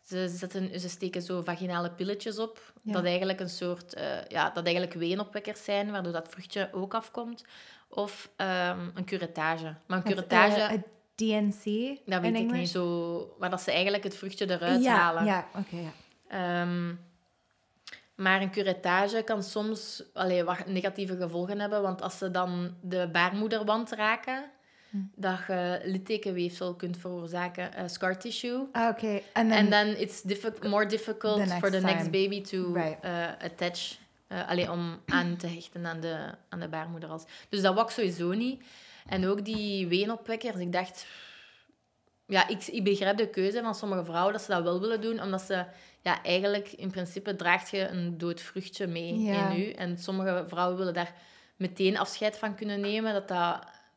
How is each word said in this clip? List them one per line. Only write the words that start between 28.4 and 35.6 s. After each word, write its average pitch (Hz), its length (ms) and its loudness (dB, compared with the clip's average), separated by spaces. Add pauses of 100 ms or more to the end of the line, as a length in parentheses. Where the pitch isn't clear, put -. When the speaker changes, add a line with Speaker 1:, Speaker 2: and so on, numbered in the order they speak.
Speaker 2:
Ah, 233 180 4
oké. 220 320 -2 (120)
En 220 180 4
Speaker 1:
En 202 180 8
Speaker 2:
dan 208 160 8
Speaker 1:
dan 214 100 0
it's - 260 -4
diffi-, 202 460 -4
more 208 180 4
difficult 214 520 0
Speaker 2:
the - 80 4
next 180 140 2
Speaker 1:
for 196 120 4
the 190 80 2
next 185 260 4
Speaker 2:
time. 165 40 -2
Speaker 1:
baby 196 320 2
to, 185 320 -2
Speaker 2:
Right. 160 280 0
Speaker 1:
eh, 170 260 -2 (140)
attach, 175 380 -4 (480)
eh, 180 220 -6
allee, 175 220 2
om 170 340 -4
aan 175 320 2
te 175 100 -6
hechten 170 380 -8